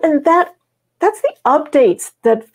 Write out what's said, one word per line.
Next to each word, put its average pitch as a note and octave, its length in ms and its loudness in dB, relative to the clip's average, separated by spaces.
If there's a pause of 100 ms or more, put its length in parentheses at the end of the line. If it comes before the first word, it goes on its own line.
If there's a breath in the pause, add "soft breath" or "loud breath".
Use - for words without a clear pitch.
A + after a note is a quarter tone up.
and D4 200 0
that, F4 300 0 (460)
that's G#4+ 200 -2
the - 140 -4 (100)
updates C4+ 680 0 (100)
that A3 320 -2